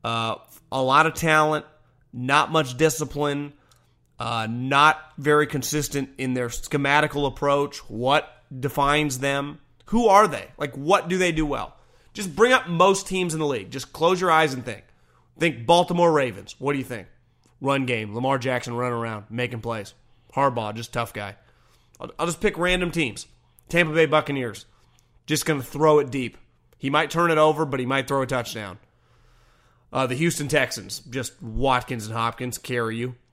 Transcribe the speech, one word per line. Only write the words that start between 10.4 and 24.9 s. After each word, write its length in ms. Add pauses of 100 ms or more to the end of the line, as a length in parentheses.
Like, 180
what 340
do 80
they 140
do 140
well? 300 (380)
Just 220
bring 180
up 140
most 400
teams 260
in 60
the 60
league. 260
Just 220
close 260
your 120
eyes 220
and 120
think. 180 (540)
Think 280
Baltimore 460
Ravens. 460
What 160
do 60
you 60
think? 220 (540)
Run 240
game. 300
Lamar 220
Jackson 360
running 240
around, 320
making 320
plays. 320 (400)
Harbaugh, 420
just 180
tough 200
guy. 220 (640)
I'll, 180
I'll 80
just 160
pick 160
random 340
teams. 360 (420)
Tampa 240
Bay 120
Buccaneers. 600 (600)